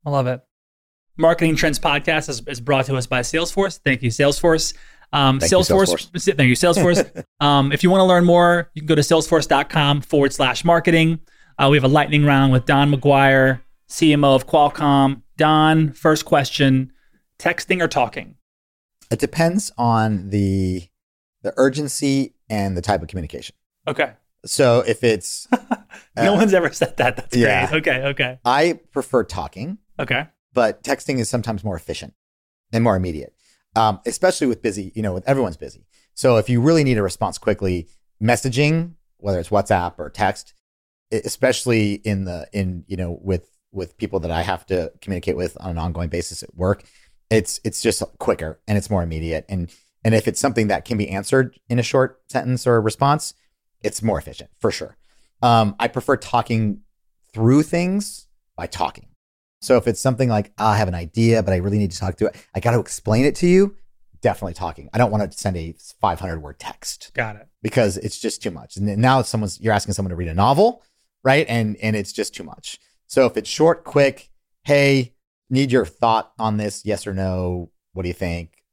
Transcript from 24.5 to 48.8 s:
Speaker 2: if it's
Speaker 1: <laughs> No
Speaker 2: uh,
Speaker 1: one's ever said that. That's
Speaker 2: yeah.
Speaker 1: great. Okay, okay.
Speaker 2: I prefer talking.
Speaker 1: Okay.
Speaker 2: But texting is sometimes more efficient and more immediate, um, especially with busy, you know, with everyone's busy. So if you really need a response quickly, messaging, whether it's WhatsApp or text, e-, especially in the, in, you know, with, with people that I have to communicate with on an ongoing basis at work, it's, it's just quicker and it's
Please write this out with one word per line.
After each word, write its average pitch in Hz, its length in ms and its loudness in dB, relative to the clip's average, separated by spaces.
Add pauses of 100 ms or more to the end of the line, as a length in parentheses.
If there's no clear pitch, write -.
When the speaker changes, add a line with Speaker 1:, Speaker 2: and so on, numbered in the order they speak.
Speaker 2:
if 113 160 -2
it's - 480 -2
Speaker 1:
<laughs> - 680 -6
No 196 180 2
Speaker 2:
uh, - 20 2
Speaker 1:
one's 196 180 4
ever 170 180 2
said - 260 -4
that. 123 180 0
That's - 200 -8
Speaker 2:
yeah. 107 320 2
Speaker 1:
great. 156 120 0
Okay, 131 280 -2
okay. 131 360 -4
Speaker 2:
I 147 360 2 (120)
prefer 123 320 -2
talking. 107 540 -10 (200)
Speaker 1:
Okay. 139 300 -4 (240)
Speaker 2:
But 113 300 0
texting 139 360 -4
is 113 100 -4
sometimes 110 360 -6
more 95 120 -4
efficient 78 380 -12 (580)
and 113 120 2
more 104 120 4
immediate, 87 380 -6 (400)
um, 110 320 2
especially 175 400 0
with 120 160 -2
busy, 101 320 -4
you 110 80 -6
know, 98 100 -2
with 90 160 -6
everyone's 123 280 0
busy. - 300 -18 (280)
So 123 220 4
if 110 140 0
you 120 100 4
really 151 240 4
need 123 140 2
a 101 40 0
response 95 360 -4
quickly, 92 500 -2 (340)
messaging, 131 720 0 (240)
whether 98 220 -4
it's 82 100 -8
WhatsApp 98 500 0
or 73 120 -12
text, - 420 -4 (580)
e-, 110 140 -4
especially 113 720 0
in 98 300 -4
the, 87 280 -10
in, 92 340 -6
you 95 100 -10
know, 87 260 -8
with, 90 260 -4 (240)
with 92 240 -10
people 95 240 -4
that 82 100 -6
I 82 120 -2
have 90 240 -6
to 87 340 -4
communicate 87 360 -6
with 87 220 -6
on 82 120 -12
an 85 80 -6
ongoing 82 320 -6
basis - 320 -8
at - 120 -20
work, 92 300 -2 (460)
it's, - 340 0
it's - 160 -6
just - 220 0 (160)
quicker 80 500 -4
and 104 80 0
it's 98 140 -4